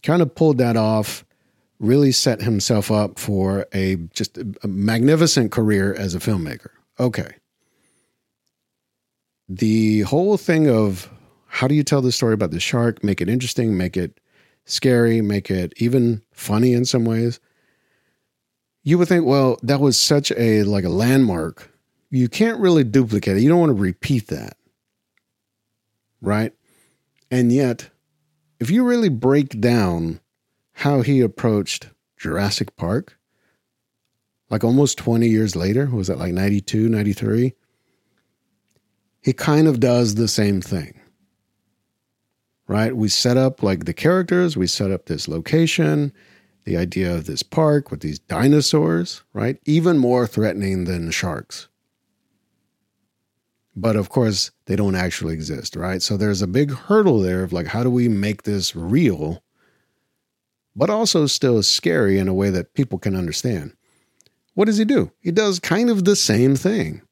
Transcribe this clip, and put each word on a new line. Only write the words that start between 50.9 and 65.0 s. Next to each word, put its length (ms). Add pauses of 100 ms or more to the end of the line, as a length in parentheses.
sharks. 580 (2000)
But 200
of 120
course, 420 (160)
they 100
don't 180
actually 400
exist, 420
right? 260
So 140
there's 260
a 40
big 260
hurdle 480
there 220
of, 100
like, 160
how 140
do 80
we 180
make 340
this 320
real, 680 (1300)
but 160
also 360
still 360
scary 560
in 100
a 60
way 160
that 240
people 240
can 160
understand? 600 (800)
What 120
does 120
he 60
do? 360